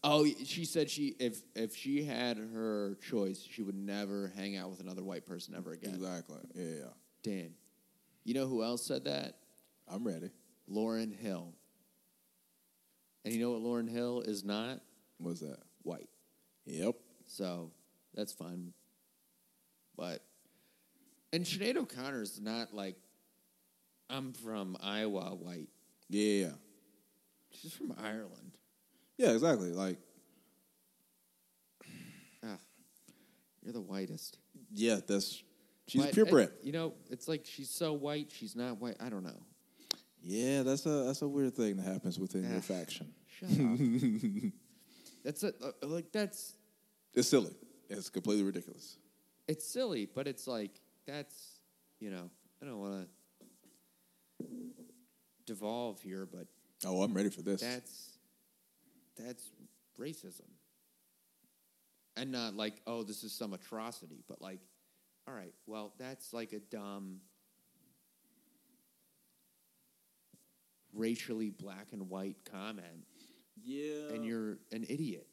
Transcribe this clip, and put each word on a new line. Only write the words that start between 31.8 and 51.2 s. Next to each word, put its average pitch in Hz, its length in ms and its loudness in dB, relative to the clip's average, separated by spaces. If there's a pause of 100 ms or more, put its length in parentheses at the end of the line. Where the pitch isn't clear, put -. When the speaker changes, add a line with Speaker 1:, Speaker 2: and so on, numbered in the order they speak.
Speaker 1:
Ah, 104 120 -6 (1040)
you're 120 120 -8
the 117 80 -4
whitest. 190 560 -4 (360)
Speaker 2:
yeah, 107 320 6
that's, - 380 2 (440)
she's 139 180 6
Speaker 1:
But, 143 80 2
Speaker 2:
purebred. 190 340 12
Speaker 1:
uh, - 40 -4 (120)
you 139 80 -2
know, 165 220 0 (160)
it's - 180 -8
like 156 180 0
she's - 240 -10
so 160 220 2
white, 147 400 0
she's 107 240 -8
not 120 240 -2
white. 117 220 -4
I 120 80 -4
don't 98 160 -2
know. 53 180 -8 (800)
Speaker 2:
Yeah, 123 400 4
that's 135 220 4
a, 147 200 4
that's 135 160 2
a 147 60 2
weird 139 280 4
thing 107 220 4
that 95 80 -2
happens 92 340 0
within 92 240 0
your 113 160 2
Speaker 1:
Ah, - 20 0
Speaker 2:
faction. - 520 -4 (140)
Speaker 1:
shut - 220 -10
up. 123 280 6
Speaker 2:
<laughs> 113 1500 0
Speaker 1:
That's 147 180 -2
a, 208 60 2 (120)
uh, 127 100 -4 (120)
like, 170 300 -2
that's 208 400 -2 (600)
Speaker 2:
It's 123 140 6
silly. 110 240 8 (380)
It's 101 200 -6
completely 101 340 4
ridiculous. - 540 -4 (520)
Speaker 1:
It's 156 180 -2
silly, 190 380 0
but 139 240 -4
it's - 180 -6
like, 110 320 -2 (260)
that's, - 540 -12 (400)